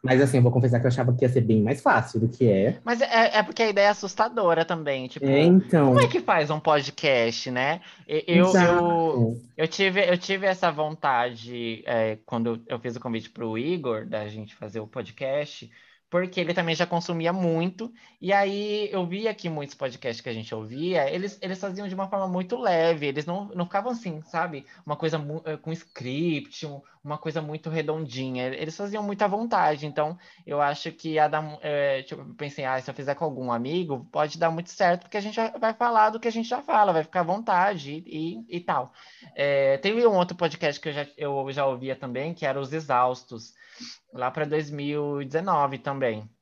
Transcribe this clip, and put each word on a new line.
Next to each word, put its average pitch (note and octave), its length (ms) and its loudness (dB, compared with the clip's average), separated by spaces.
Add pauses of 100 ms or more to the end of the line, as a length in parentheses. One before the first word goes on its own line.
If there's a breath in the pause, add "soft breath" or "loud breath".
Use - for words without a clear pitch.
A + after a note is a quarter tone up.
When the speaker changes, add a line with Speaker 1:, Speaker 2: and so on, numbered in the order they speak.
Speaker 1:
Mas C3 160 6
assim, C3+ 180 6
eu B2 40 8
vou B2 100 6
confessar B2 280 4
que B2+ 80 2
eu - 0 -
achava B2 260 2
que B2 100 2
ia B2 60 6
ser B2+ 120 4
bem A2 200 4
mais B2+ 180 0
fácil A#2 400 2
do A#2 80 2
que B2 220 2
é. G2+ 340 4
Speaker 2:
Mas A#3 180 0
é, A3+ 360 4
é G#3+ 60 4
porque A3 180 -4
a A3+ 80 4
ideia G3+ 160 4
é G#3 40 8
assustadora G3+ 760 2
também, C#3+ 420 -2
tipo, C#3 200 -4
Speaker 1:
É, C#3 160 6
então. E3+ 460 8
Speaker 2:
como B2+ 120 8
é A#2+ 60 6
que F4 120 0
faz D#3+ 300 2
um D#3 100 -2
podcast, C#3 920 2
né? C#3 300 0 (260 loud breath)
E-, D3+ 200 -2
eu, F3 200 6
Speaker 1:
Exato. F3 360 6
Speaker 2:
eu, D3+ 540 2 (180)
eu D#3+ 120 -2
tive, F#3+ 420 2
eu F3+ 80 4
tive F#3+ 300 -2
essa F#3 240 2
vontade, B2 1120 -2
é, A2 400 0
quando A#2 420 -4
eu B2 120 -6
fiz A#2+ 160 -8
o A#2+ 40 -10
convite A2+ 300 -6
pro A2+ 260 -8
Igor, B2+ 520 -4
da G#2+ 200 -6
gente G#2+ 280 -12
fazer A2 240 -10
o G#2+ 80 -10
podcast, C3+ 840 -8 (400 soft breath)
porque F3+ 320 -2
ele E3+ 120 -2
também E3+ 220 0
já E3+ 100 2
consumia E3+ 460 -2
muito, F3+ 580 -2 (300 soft breath)
e F#3+ 140 0
aí G3+ 580 0
eu F#3 140 -2
via G#3 280 -4
que G#3 160 -10
muitos C#3+ 260 -8
podcasts B2 440 -6
que - 80 -12
a A#2+ 60 -6
gente A2 200 -8
ouvia, C#3 560 -2
eles, F#3+ 320 -6
eles F#3 160 -8
faziam G3 300 -8
de F#3 80 -8
uma F#3+ 140 -6
forma G3 180 -2
muito F#3 320 -4
leve, E3+ 460 2
eles C#3+ 200 -4
não, F#3+ 200 -6 (100)
não F3 80 -4
ficavam G3+ 300 -4
assim, F#3 320 -8
sabe? E3 400 -6 (200 soft breath)
Uma D3 120 -6
coisa D#3+ 200 -2
mu-, D3+ 280 -8
eh, D#3 100 -6
com D#3+ 160 -10
script, D3+ 960 -6
um, C#3+ 140 -14 (200 soft breath)
uma D3 160 -8
coisa D#3+ 240 -6
muito D3+ 280 -10
redondinha, C3 800 -4
eles D#3 280 -6
faziam G3+ 260 -6
muita G3+ 240 -2
vontade, F#3 600 0
então D3+ 320 -2 (280 soft breath)
eu C#3+ 160 -4
acho D3 300 -2
que D#3+ 220 -8
ia D3+ 160 4
dar D3+ 120 0
mu-, D3+ 200 -10
eh, C#3+ 420 0
tipo, C#3 200 -12
eu - 120 -16
pensei, C#3+ 300 -8
"Ah, C3 160 0
se C#3 100 -10
eu - 20 -10
fizer C#3 220 -4
com - 80 -6
algum C3 260 -4
amigo, C3+ 600 -2
pode D3+ 260 -2
dar E3 140 2
muito E3+ 180 -8
certo, F3+ 340 2
porque - 120 -14
a G3+ 60 0
gente G#3 140 -8
já A3+ 220 -2
vai A3+ 160 0
falar A3+ 360 4
do A3+ 100 -4
que A#3+ 80 -4
a A3+ 40 0
gente A3+ 180 -4
já B3 120 -2
fala, G#3+ 300 4
vai D#3+ 120 2
ficar F3+ 180 -2
à - 20 2
vontade F3+ 840 0
e, E3+ 440 -8
e, F3 80 -8
e - 20 -4
tal." D#3 320 -2 (420 loud breath)
É, C#3 440 2
teve A3 280 0
um G#3 120 6
outro F3+ 180 2
podcast D#3 420 -2
que D#3+ 120 -8
eu D3 40 -6
já, C#3+ 140 -6 (100)
eu C#3 360 -4
já C#3+ 120 0
ouvia C3 300 -2
também, C3+ 380 -6
que D#3+ 120 -8
era C#3 140 -2
Os C3+ 140 -6
Exaustos, B2+ 800 -2 (600 loud breath)
lá B2+ 160 -4
pra D3+ 160 -4
dois D3+ 240 -2
mil D3 520 -4
e C3+ 40 -8
dezenove C#3+ 540 0
também. A#2+ 500 -4 (120)